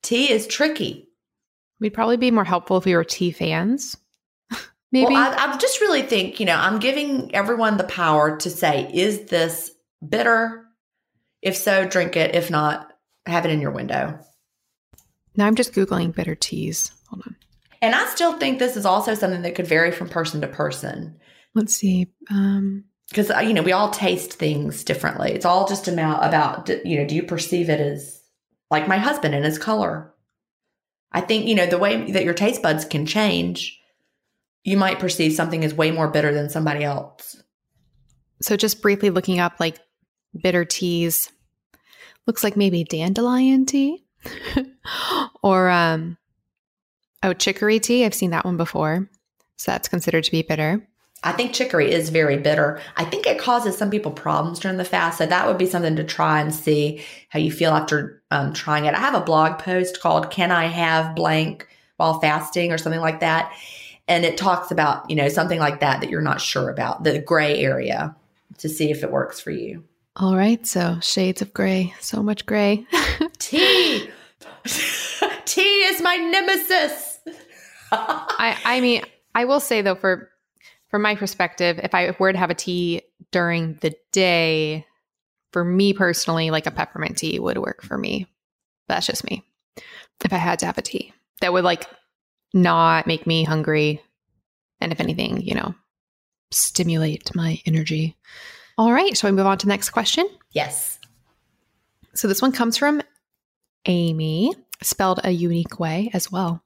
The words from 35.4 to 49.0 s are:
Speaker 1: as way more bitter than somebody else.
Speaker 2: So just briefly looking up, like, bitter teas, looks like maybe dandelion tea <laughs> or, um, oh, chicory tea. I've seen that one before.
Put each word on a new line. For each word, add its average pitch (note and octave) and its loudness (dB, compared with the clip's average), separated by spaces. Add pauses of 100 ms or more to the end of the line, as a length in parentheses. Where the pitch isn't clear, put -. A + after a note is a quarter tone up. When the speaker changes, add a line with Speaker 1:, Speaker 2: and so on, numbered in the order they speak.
Speaker 1:
as D3+ -2
way D#3+ 2
more D#3+ 0
bitter D3+ 2
than D3 -2
somebody D3 -2
else. - -8 (960)
Speaker 2:
So G#3 0
just G#3 0
briefly G3+ 2
looking F3+ 0
up, F3 -2
like, E3 -2 (600)
bitter F3 2
teas, E3+ -2 (960)
looks A3+ -2
like G#3 0
maybe F#3 2
dandelion B3 2
tea C#4+ 0 (520)
<laughs> - -6
or, F#3 4
um, E3+ 2 (1040)
oh, F#3 0
chicory G#3 2
tea. A#3+ 4
I've G3+ 0
seen F3+ 0
that E3 -2
one F3+ -2
before. D#3+ 0 (500)